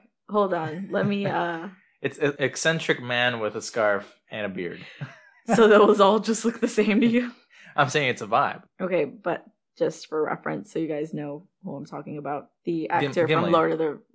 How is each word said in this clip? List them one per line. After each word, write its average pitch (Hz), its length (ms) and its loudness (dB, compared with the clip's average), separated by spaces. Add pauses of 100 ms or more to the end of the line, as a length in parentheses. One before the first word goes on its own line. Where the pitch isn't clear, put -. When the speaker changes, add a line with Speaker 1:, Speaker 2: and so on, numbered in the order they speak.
(300)
Speaker 1:
Hold 202 240 0
on. 165 360 -6
Let 196 160 0
me, 202 200 -2
Speaker 2:
<laughs> 175 160 -2
Speaker 1:
uh, 170 260 -6 (340)
Speaker 2:
It's 131 160 -4
an 147 220 0
eccentric 156 600 0
man 123 380 0
with 107 160 -2
a 107 60 -6
scarf 104 540 0 (160)
and 107 140 -6
a 98 40 -2
beard. 90 300 -8 (200)
<laughs> - 560 -6
Speaker 1:
So 226 120 8
those 208 320 8
all 202 200 6
just 214 260 -2
look 233 160 -2
the 233 60 -2
same 208 340 2
to 240 60 4
you? 240 240 0 (440)
Speaker 2:
I'm 139 140 2
saying 139 200 0
it's 117 120 -4
a 107 60 -8
vibe. 117 340 0 (180)
Speaker 1:
Okay, 180 260 -2
but - 380 -6 (360)
just 160 280 -4
for 156 160 -2
reference, 156 480 -6
so - 60 -6
you 160 100 -4
guys 156 240 -6
know 147 360 -10 (160)
who 175 120 -12
I'm 143 120 -12
talking 151 320 -12
about, 143 300 -8 (160)
the 165 160 -2 (180)
Speaker 2:
Gim-, 135 100 0
Speaker 1:
actor 170 120 0
from 156 60 2
Speaker 2:
Gimli. 165 240 2
Speaker 1:
Lord 160 200 4
of 160 80 -2
the 156 200 -2 (160)